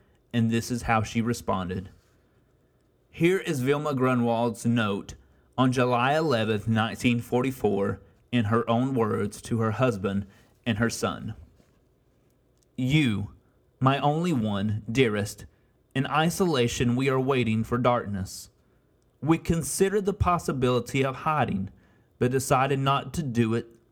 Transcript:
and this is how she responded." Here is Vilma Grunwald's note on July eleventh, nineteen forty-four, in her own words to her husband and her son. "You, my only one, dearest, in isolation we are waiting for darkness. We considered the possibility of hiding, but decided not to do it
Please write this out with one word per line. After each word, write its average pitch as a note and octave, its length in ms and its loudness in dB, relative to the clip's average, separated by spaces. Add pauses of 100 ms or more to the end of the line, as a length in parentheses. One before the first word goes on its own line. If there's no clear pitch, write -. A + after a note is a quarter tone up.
(320)
and A2+ 180 2
this A2+ 200 -2
is A#2+ 120 -4
how A2+ 200 2
she A2+ 180 -2
responded." F#2+ 680 -4 (1200)
Here F3 300 2
is D3+ 200 -4
Vilma D3 340 0
Grunwald's A#2+ 680 0
note A2 500 0 (440)
on C3 120 4
July B2 460 2
eleventh, A2+ 500 0
nineteen A2+ 540 0
forty-four, G#2+ 800 -2 (320)
in A#2+ 140 2
her A2+ 240 2
own C3 240 0
words G#2 480 -2
to A#2 160 -4
her A2 140 0
husband G#2 520 -2 (400)
and A2 140 0
her A#2 100 2
son. G#2 460 -6 (1400)
"You, B2+ 560 2 (460)
my C3 200 4
only D#3 340 0
one, G#2+ 580 -2
dearest, G#2+ 540 0 (500)
in C3+ 120 0
isolation C#3+ 920 0
we C3+ 140 0
are C3 100 2
waiting A#2 440 0
for A#2+ 120 -2
darkness. A2+ 760 -2 (680)
We D#3+ 160 2
considered F3+ 680 0
the G3 100 -2
possibility C3 880 0
of C3+ 120 -4
hiding, A#2+ 540 -2 (500)
but B2 100 2
decided C3+ 480 2
not C#3 360 0
to E3+ 100 -4
do A#2 300 2
it - 120 -4 (260)